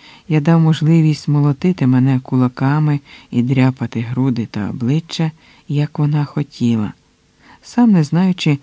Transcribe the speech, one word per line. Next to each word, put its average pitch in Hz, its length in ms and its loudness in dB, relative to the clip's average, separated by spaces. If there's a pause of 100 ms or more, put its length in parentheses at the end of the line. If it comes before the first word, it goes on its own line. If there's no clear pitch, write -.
(280)
Я 156 120 0
дав 165 200 4
можливість 156 680 2
молотити 147 580 0
мене 127 340 2
кулаками 135 800 -2 (300)
і 120 120 -2
дряпати 127 580 -2
груди 120 460 -2
та 101 240 -6
обличчя, 156 600 -4 (380)
як 147 300 -4
вона 147 260 0
хотіла, 117 680 -4 (720)
сам 240 280 0
не 180 140 4
знаючи, 165 580 0